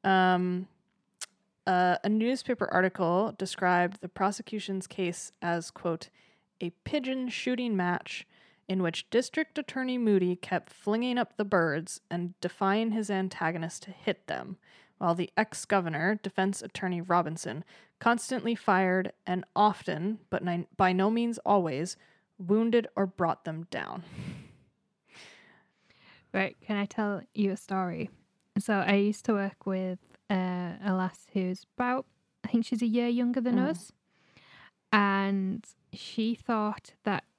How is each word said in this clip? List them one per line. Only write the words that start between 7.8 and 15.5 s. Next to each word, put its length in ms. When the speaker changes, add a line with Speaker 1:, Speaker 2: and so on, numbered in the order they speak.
Speaker 1:
in 160
which 260
District 480
Attorney 400
Moody 380
kept 360
flinging 460
up 180
the 100
birds 540
and 300
defying 500
his 180
antagonist 760
to 80
hit 360
them, 300
while 160
the 200
ex-governor, 840